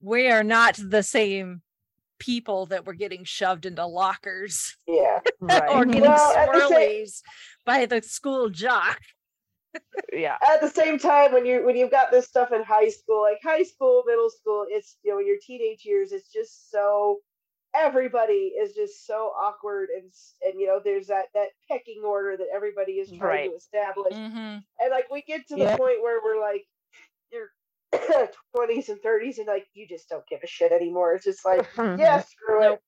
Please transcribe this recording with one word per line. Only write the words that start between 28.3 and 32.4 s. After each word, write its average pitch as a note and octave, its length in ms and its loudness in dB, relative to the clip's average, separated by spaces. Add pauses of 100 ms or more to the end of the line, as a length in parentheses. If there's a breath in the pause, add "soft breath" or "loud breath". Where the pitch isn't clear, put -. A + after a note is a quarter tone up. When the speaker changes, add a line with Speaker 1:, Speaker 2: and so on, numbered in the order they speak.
Speaker 2:
twenties A#3+ 340 -2
and G#3 140 -10
thirties, A3+ 360 -2
and, G#3+ 80 -8
like, G3 280 -6
you G#3 120 -20
just E3 220 -18
don't D#3 200 -12
give C#3+ 140 -10
a E3+ 40 -14
shit E3+ 260 0
anymore. F3 420 0
It's F3+ 100 -8
just F#3+ 200 -6
like, F#3 160 2 (100)
Speaker 3:
<laughs> - 40 -20
Mm-hmm. G3 260 -2
Speaker 2:
yeah, C#4+ 220 4
screw G#3+ 380 -2